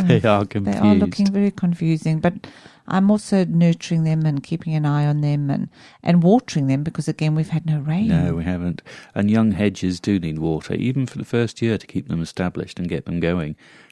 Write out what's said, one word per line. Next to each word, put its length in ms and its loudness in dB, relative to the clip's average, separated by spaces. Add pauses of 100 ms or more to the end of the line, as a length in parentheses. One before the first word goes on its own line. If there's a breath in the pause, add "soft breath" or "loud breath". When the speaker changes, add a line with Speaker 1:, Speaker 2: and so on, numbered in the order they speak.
Speaker 1:
They 180 4
are 200 4
Speaker 2:
they 320 -4
are 200 4
looking 320 2
Speaker 1:
confused. 60 -2
Speaker 2:
very 180 2
confusing. 680 0
But 280 -2 (400 loud breath)
I'm 240 2
also 340 2
nurturing 600 2
them 200 0
and 160 0
keeping 320 -6
an 140 0
eye 180 2
on 160 0
them 300 0
and, 180 -4 (320 loud breath)
and 220 4
watering 420 2
them 160 0
because, 260 -6
again, 280 -2
we've 140 -2
had 180 -4
no 120 0
rain. 280 -2
Speaker 1:
No, 260 2
we 100 -4
haven't. 380 -4 (320 loud breath)
And 160 0
young 220 4
hedges 480 -2
do 180 0
need 220 -4
water, 340 -4
even 320 -2
for 140 -10
the 60 -8
first 360 -4
year, 160 0
to 80 -10
keep 220 -8
them 160 -4
established 560 -6
and 100 -6
get 160 -6
them 140 -6
going, 360 -4 (360 soft breath)